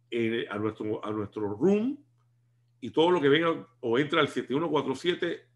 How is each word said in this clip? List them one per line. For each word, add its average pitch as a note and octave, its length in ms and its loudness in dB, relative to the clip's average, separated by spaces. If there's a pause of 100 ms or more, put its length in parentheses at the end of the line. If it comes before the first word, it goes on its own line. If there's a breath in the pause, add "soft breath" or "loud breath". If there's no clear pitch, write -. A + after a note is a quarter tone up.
eh, A#2 400 -2
a G#2 80 -6
nuestro, G#2+ 480 -4
a G#2+ 60 -6
nuestro G#2 420 -4
room, G#3 500 0 (800)
y A#2+ 80 -8
todo D#3+ 220 4
lo E3+ 100 2
que C#3 80 6
venga E3 380 2 (120)
o A#2+ 200 2
entra D3+ 220 2
al C#3 60 2
siete A#2+ 280 -4
uno D#3 160 -2
cuatro C3 240 0
siete E3+ 600 -4